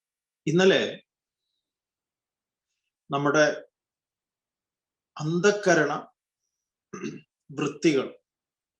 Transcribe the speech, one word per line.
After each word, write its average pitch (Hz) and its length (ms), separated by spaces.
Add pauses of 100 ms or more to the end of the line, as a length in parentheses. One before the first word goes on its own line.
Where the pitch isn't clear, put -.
(460)
ഇന്നലെ 160 560 (2000)
നമ്മുടെ 147 540 (1500)
അന്ധക്കരണ 165 920 (1400)
വൃത്തികൾ, 139 680 (600)